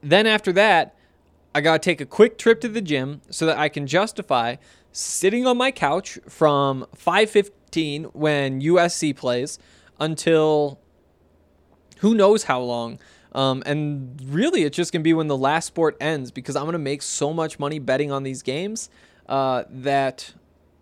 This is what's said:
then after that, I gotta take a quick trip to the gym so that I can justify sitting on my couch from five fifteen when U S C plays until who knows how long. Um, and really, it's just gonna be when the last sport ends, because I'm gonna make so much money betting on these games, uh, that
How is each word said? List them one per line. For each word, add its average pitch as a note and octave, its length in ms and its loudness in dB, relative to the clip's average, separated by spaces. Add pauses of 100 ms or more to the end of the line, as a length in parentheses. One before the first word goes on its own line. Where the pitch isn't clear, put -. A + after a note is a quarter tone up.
then F#3 240 4
after G#3+ 260 0
that, F#3+ 420 4 (600)
I D3 80 0
gotta D#3+ 160 2
take E3+ 220 -2
a C3+ 60 -8
quick A#3 320 4
trip A3+ 220 2
to A#3+ 80 -6
the G#3 140 -6
gym C#3+ 480 -4
so - 160 -2
that D3 120 0
I D3+ 100 0
can C#3+ 180 -6
justify C3+ 720 -2 (360)
sitting A#3 540 0
on B3 100 2
my B3+ 160 0
couch E3 460 -4 (100)
from C#3 680 2
five G#3+ 360 2
fifteen D#3+ 840 -2
when C#3 480 0
U E3+ 180 4
S F3 160 2
C D3+ 180 -2
plays B2+ 460 -4 (400)
until D#3 800 2 (1200)
who A3 160 2
knows G#3 300 4
how B2+ 160 -2
long. A#2+ 380 -6 (340)
Um, C3+ 340 0
and C#3+ 600 -6
really, G#3+ 360 0
it's D3 140 -2
just F3 160 -4
gonna E3 100 -4
be E3 120 4
when D#3+ 140 -2
the C#3 80 0
last C#3+ 300 0
sport D#3 340 0
ends, C#3 300 -4
because C3+ 260 -10
I'm D3 100 -2
gonna E3 120 -4
make C#3+ 240 -6
so C#3+ 300 -4
much D#3+ 260 -6
money D3+ 200 -6
betting C#3 340 -2
on C#3 100 -4
these C3 200 -10
games, F#3 480 -6 (380)
uh, C3 400 -2
that C3+ 680 -4 (480)